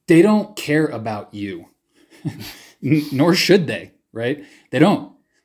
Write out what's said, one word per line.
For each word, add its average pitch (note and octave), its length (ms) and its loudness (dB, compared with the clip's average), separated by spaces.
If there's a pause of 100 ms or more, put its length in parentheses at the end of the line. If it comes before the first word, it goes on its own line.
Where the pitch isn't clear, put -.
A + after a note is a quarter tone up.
they E3+ 160 6
don't G#3+ 340 2
care D3+ 300 -2
about A2 480 -8
you, G2 320 -10 (640)
<laughs> - 520 -20
n-, D3 300 0
nor D3+ 220 2
should F3 320 2
they, G2+ 260 -8 (200)
right? B2 320 -6 (260)
They B2+ 80 -2
don't. D#3+ 340 0 (320)